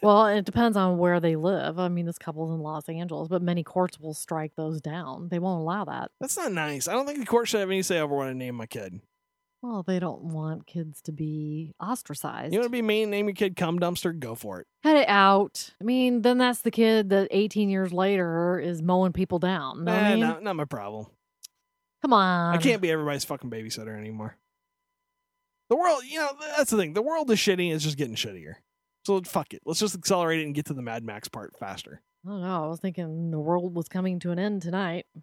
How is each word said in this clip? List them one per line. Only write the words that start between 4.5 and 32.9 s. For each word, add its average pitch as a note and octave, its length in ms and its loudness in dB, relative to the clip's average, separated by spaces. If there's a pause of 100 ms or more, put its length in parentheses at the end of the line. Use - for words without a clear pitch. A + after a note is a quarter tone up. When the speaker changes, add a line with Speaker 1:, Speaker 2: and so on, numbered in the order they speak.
Speaker 1:
those D#3 260 -6
down. D#3+ 480 -10
They F3+ 100 -2
won't F3 220 -2
allow F3 240 -2
that. B2+ 240 -8 (100)
Speaker 2:
That's C4 180 -6
not E4 140 -4
nice. D3+ 360 -4
I F3 60 -4
don't C4 120 0
think D4 140 -8
the A#3+ 60 -6
court A#3 220 2
should A3 140 0
have F#3+ 80 -2
any F#3+ 140 0
say F3 160 0
over D3 160 0
what C#3 120 -2
I C3 60 -6
name B2+ 220 -8
my A2+ 100 -8
kid. G2 340 -12 (640)
Speaker 1:
Well, A3+ 220 -6
they F#3 160 0
don't D#3+ 240 -6
want D#3 420 -6
kids D#3 380 -10
to - 80 -8
be D3+ 680 -6
ostracized. D3 760 -6
Speaker 2:
You G3+ 80 2
wanna A#3+ 80 -2
be A#3+ 120 -2
mean, G#3+ 300 2
name G#3 160 0
your G3+ 80 -4
kid F#3+ 220 0
Cum E3+ 200 0
Dumpster? F3 400 -2
Go A#2+ 160 -8
for G2 280 -10
it. - 60 -18 (160)
Speaker 1:
Cut D#4 120 6
it C#4 140 6
out. G3 680 6
I - 40 -12
mean, B3 400 2
then B3 160 6
that's B3 220 2
the A#3 100 0
kid A3 380 4
that G3 200 4
eighteen G#3 400 2
years F#3+ 240 0
later F3+ 640 4
is E3 240 -2
mowing F3+ 320 4
people F#3 240 0
down. E3 460 -2
Know F3 100 2
what F#3 80 4
I G#3 100 6
Speaker 2:
Nah, G#3+ 40 6
Speaker 1:
mean? A3 60 4
Speaker 2:
not, F#3 220 0
not G3+ 120 -2
my D3+ 100 -2
problem. G#2+ 420 -8 (960)
Speaker 1:
Come C4+ 120 4
on. F3 420 6
Speaker 2:
I - 20 4
can't G#3 240 4
be F3 80 2
everybody's D3 360 0
fucking C3 260 -6
babysitter A2 440 -8
anymore. G#2+ 420 -10 (1300)
The A#3 60 6
world, D#4+ 300 2
you D4 140 -6
know, D4 120 0 (260)
that's D4 140 2
the A3 60 2
thing. E3 160 0
The G3 100 0
world D4+ 260 -2
is A3 80 6
shitty. F3+ 340 2
It's D#3 120 -2
just D3+ 140 -2
getting B2 180 -4
shittier. F2+ 380 -8 (520)
So G3 180 2
fuck E3+ 300 -4
it. - 120 -18
Let's E3 160 -2
just G#3 140 0
accelerate E3+ 460 2
it D#3 40 -2
and D3 100 -4
get D3 120 -4
to D#3 60 -6
the C3+ 80 -8
Mad A#2 220 -6
Max G#2+ 240 -10
part - 300 -12
faster. G2 440 -12 (240)
Speaker 1:
I F3+ 40 -12
don't G3+ 120 -6
know. F3+ 220 -2
I D3+ 40 -4
was E3 120 -8
thinking E3 520 -6